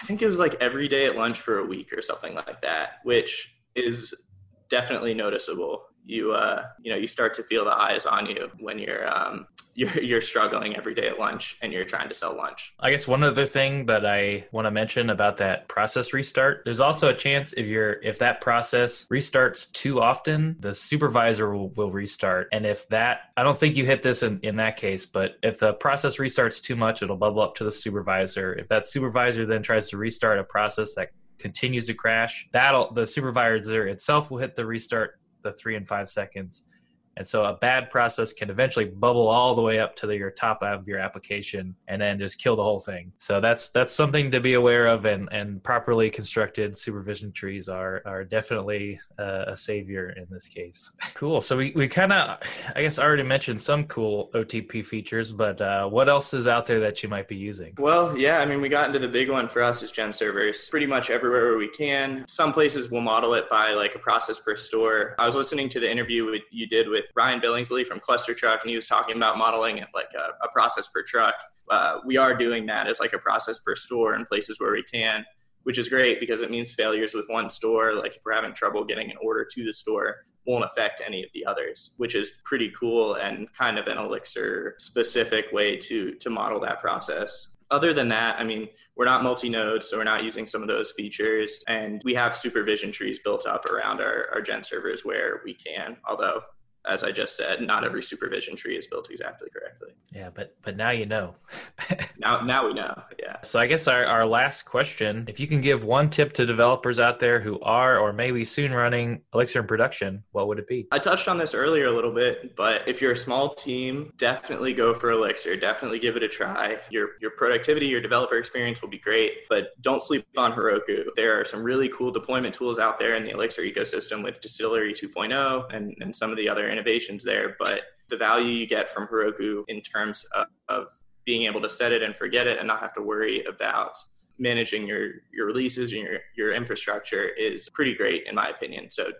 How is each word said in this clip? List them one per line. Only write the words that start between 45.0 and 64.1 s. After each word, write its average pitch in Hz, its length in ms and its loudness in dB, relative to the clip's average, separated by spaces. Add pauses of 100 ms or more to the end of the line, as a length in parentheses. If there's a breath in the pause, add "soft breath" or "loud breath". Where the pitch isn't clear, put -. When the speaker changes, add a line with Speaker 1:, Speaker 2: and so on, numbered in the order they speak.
Speaker 2:
and, 101 260 2
and 101 320 -6
properly 117 460 2
constructed 104 680 -2
supervision 101 560 -8
trees 98 380 -10
are, 92 340 -6
are 98 180 -8
definitely, 101 800 -4 (180)
uh, 98 280 -4
a 98 100 -6
savior 95 540 -4
in 90 200 -14
this 92 160 -14
case. - 540 -14
<laughs> - 20 -8 (120)
Cool. 147 260 0
So - 160 2
we, 135 180 0
we 139 140 4
kinda, 185 500 4 (360 loud breath)
I 143 80 0
guess, 151 160 0
already 143 240 6
mentioned 131 400 0
some 147 220 2
cool 107 500 -2
O 113 100 0
T 110 160 -6
P 110 220 -8
features, 110 500 -6
but, 101 300 0
uh, 98 260 0
what 131 220 6
else 143 240 4
is 123 120 0
out 117 200 4
there 113 140 4
that 107 220 0
you 107 60 -6
might 98 180 -4
be 101 100 -10
using? 95 420 -10
Speaker 1:
Well, 156 400 4
yeah, 147 220 6
I 143 40 4
mean, 143 160 0
we 139 80 0
got 143 200 4
into 139 100 0
the 127 100 6
big 127 220 2
one 123 180 2
for 120 140 2
us 120 200 2
is 110 80 -10
Gen 107 220 -2
servers. 104 560 0
Pretty 147 160 2
much 135 240 0
everywhere 120 380 4
where 113 100 4
we 104 120 0
can. 135 600 -2
Some 156 240 2
places 147 380 2
will 117 100 0
model 117 320 2
it 110 160 2
by, 110 240 4
like, 104 220 0
a - 40 -12
process 110 400 0